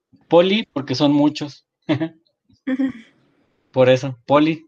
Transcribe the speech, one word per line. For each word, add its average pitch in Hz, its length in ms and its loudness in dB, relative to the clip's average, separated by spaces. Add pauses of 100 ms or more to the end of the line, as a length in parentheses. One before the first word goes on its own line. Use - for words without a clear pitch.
(280)
poli 190 440 2
porque 135 220 -8
son 143 200 0
muchos. 147 520 -2 (220)
<laughs> 156 400 -6 (1400)
Por 127 180 2
eso, 131 360 0
poli. 151 420 0